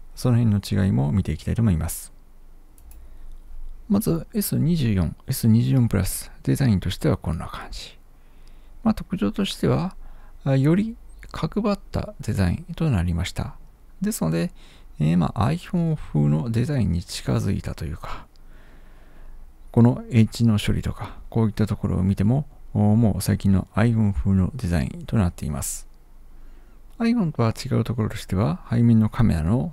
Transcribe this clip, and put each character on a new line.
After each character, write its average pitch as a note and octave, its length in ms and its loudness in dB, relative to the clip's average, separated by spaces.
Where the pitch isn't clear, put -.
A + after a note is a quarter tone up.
そ - 160 0
の A#2 80 4
辺 G#2 400 2
の G2 80 2
違 - 20 4
い G2 40 2
も C3+ 180 0
見 G2+ 140 2
て D#2+ 80 -4
い E2 60 -4
き - 60 -14
た - 80 -2
い - 40 0
と A2+ 60 0
思 A2 100 4
い E2 40 2
ま D#2+ 120 -2
す。 - 240 -10
ま G3+ 100 4
ず D#3+ 340 -2
エ A3 80 -2
ス C3 180 -2
二 D3+ 180 2
十 A#2 180 2
四、 F2+ 220 0
エ C3+ 60 -4
ス - 160 2
二 A2+ 140 6
十 C3 100 0
四 B2 160 4
プ G#2 80 0
ラ F#2+ 80 2
ス、 - 260 -6
デ C3+ 100 2
ザ C3+ 120 2
イ A2+ 80 6
ン F#2 60 2
と - 80 -4
し - 100 -6
て D#3+ 100 0
は A2 80 2
こ - 160 -4
ん E2 60 -4
な - 100 -8
感 - 240 -12
じ。 - 260 -14
ま A3 80 2
あ、 - 20 2
特 - 240 -8
徴 G#3 140 0
と G3+ 120 -2
し - 120 -6
て - 100 -2
は、 C#3+ 300 0
あ、 C3+ 120 2
よ C#3 200 4
り A3+ 200 -2
角 - 300 -4
張 G#3 100 0
っ G3 60 -2
た - 300 -4
デ A2 120 -6
ザ F#2+ 160 2
イ - 220 -2
ン E3 40 -8
と D#3+ 160 0
な F#2+ 120 2
り F2 100 0
ま E2 120 0
し - 80 -8
た。 - 240 -6
で G#3 120 -2
す - 100 -4
の E3 80 0
で、 E3 220 -2
え D#3 140 2
ー、 F3 40 4
ま - 160 0
あ、 - 160 2
iPhone E3 460 -2
風 D3 320 0
の D3 220 0
デ A2+ 140 2
ザ C#3+ 140 0
イ A2 60 2
ン E2+ 80 2
に E2+ 100 -2
近 - 320 -6
づ G#2+ 180 0
い E2 100 -4
た - 120 -8
と - 100 -10
い D2 80 -6
う E2 40 -8
か、 - 300 -10
こ A#2 120 6
の C3 280 6
エ A2+ 100 6
ッ A2 100 6
ジ - 160 0
の A2 120 4
処 - 160 0
理 D#2 80 -2
と D#2 100 -4
か、 - 240 -10
こ A2+ 140 2
う A2 40 2
い G2 40 -2
っ - 20 -8
た A2 120 2
と G2+ 100 -2
こ - 120 -4
ろ F#2 80 0
を F2+ 60 0
見 F#2+ 120 2
て F#2+ 100 -2
も、 C3 220 2
お G#2 180 4
ー、 G#2+ 40 4
も A2+ 220 4
う G2 40 -6
最 G2+ 160 0
近 G2 140 2
の F#2+ 220 2
iPhone A2 380 2
風 G2 200 0
の F#2+ 220 4
デ A#2 140 -6
ザ E2 140 2
イ B1 40 -2
ン E3+ 200 -10
と B2+ 100 -2
な F#2+ 120 2
っ E2 40 -4
て - 140 -10
い D2 40 -4
ま C#2 120 -6
す。 - 260 -10
iPhone A#3 340 2
と - 100 0
は A2+ 120 2
違 A#2+ 260 -2
う A2+ 40 2
と A2+ 100 -4
こ A#2+ 80 -2
ろ G#2 80 0
と - 60 -8
し - 100 -10
て F#2+ 100 -2
は、 C#3 320 0
背 A#2 140 2
面 A#2 180 8
の G#2+ 80 4
カ - 140 0
メ F#2+ 120 4
ラ D#2+ 80 0
の B2+ 300 0